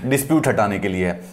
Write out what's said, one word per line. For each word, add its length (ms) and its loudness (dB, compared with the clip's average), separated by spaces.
dispute 440 2
हटाने 300 0
के 100 -2
लिए 180 0
है। 140 -4